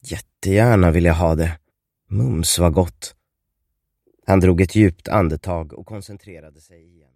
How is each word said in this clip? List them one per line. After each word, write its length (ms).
"Jättegärna 880
vill 140
jag 80
ha 220
det. 240
Mums, 520
vad 140
gott." 420
Han 140
drog 220
ett 140
djupt 320
andetag 680
och 120
koncentrerade 760
sig 160
igen. 380